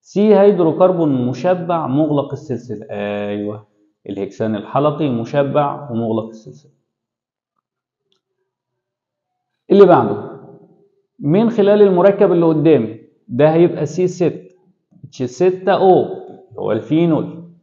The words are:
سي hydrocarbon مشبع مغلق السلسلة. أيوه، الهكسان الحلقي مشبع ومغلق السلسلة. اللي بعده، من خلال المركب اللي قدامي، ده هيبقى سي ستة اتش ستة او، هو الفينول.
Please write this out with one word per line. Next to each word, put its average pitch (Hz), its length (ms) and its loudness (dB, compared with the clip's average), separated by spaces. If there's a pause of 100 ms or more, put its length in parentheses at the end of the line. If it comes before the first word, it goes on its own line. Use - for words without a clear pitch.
سي 208 360 2
hydrocarbon 170 880 2
مشبع 170 600 -4
مغلق 147 460 -2
السلسلة. 110 580 -12
أيوه، 104 760 -8 (420)
الهكسان 101 480 -6
الحلقي 147 540 -4
مشبع 139 800 -4
ومغلق 113 380 -4
السلسلة. - 440 -20 (3000)
اللي 196 160 6
بعده، 120 460 0 (880)
من 202 320 2
خلال 208 320 4
المركب 196 500 4
اللي 165 140 2
قدامي، 147 540 2 (280)
ده 147 240 2
هيبقى 165 340 2
سي 180 220 -2
ستة - 420 -4 (540)
اتش - 180 -12
ستة 180 500 -2
او، 180 320 4 (540)
هو 101 140 -4
الفينول. 151 680 -2 (200)